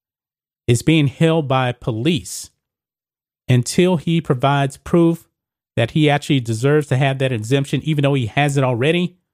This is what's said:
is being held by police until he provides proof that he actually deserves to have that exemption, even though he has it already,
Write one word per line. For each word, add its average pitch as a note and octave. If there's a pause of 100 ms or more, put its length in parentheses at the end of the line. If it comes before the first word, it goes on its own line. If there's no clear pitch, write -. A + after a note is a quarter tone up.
(680)
is A#2+
being D#3
held D#3+
by B2+
police A#2+ (1000)
until F3
he E3
provides C#3
proof E3+ (480)
that A#2
he D3+
actually C#3+
deserves B2+
to B2+
have C3+
that C3
exemption, C3
even D3+
though C#3
he B2+
has C#3+
it C#3
already, D3+ (180)